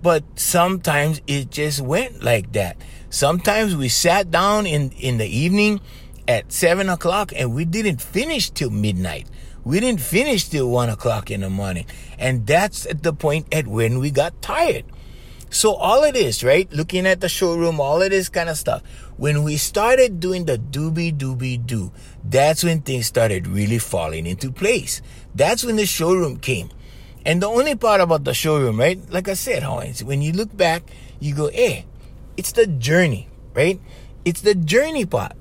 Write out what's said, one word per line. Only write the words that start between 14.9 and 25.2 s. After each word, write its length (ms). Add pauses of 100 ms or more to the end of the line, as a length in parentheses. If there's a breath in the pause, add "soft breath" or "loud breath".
So 240
all 300
of 80
this, 320
right? 280
Looking 340
at 140
the 80
showroom, 520
all 220
of 80
this 180
kind 200
of 100
stuff. 240 (340 loud breath)
When 280
we 120
started 640
doing 240
the 140
doobie 580
doobie 480
doo, 260 (320 loud breath)
that's 400
when 200
things 240
started 400
really 320
falling 480
into 260
place. 480 (340 loud breath)